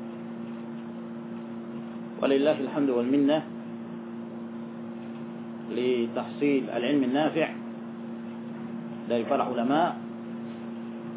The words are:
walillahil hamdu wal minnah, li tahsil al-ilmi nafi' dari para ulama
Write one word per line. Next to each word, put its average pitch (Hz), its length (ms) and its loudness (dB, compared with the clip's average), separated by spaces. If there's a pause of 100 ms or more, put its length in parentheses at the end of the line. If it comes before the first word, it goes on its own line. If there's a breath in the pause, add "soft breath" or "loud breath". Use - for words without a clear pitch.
(2250)
walillahil 139 480 6
hamdu 139 240 4
wal 120 160 4
minnah, 143 320 8 (2250)
li 120 400 4
tahsil 120 560 2
al-ilmi 127 400 4
nafi' 151 420 4 (1600)
dari 117 160 4
para 127 240 2
ulama 131 480 4 (1200)